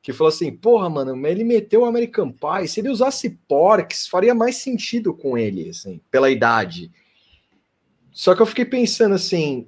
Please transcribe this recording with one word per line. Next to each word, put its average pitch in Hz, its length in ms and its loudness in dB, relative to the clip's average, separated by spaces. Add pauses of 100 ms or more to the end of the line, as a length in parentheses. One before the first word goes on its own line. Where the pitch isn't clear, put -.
que 139 120 -12
falou 156 160 2
assim, 156 240 -2
"Porra, 214 360 2
mano, 135 280 -4
mas 147 160 -2
ele 196 100 -2
meteu 226 380 2
o 240 40 4
American 233 460 -2
Pie, 160 380 -6
se - 120 -6
ele 247 100 -4
usasse 254 400 -2 (180)
Porks, 175 580 2
faria 202 280 2
mais 240 220 0
sentido 233 560 -4
com 131 240 -4
ele, 95 340 -4
assim, 90 300 -16 (120)
pela 131 180 4
idade." 107 640 0 (1200)
Só 180 240 2
que 226 60 4
eu 220 40 6
fiquei 240 180 -2
pensando 226 520 2
assim 151 520 -4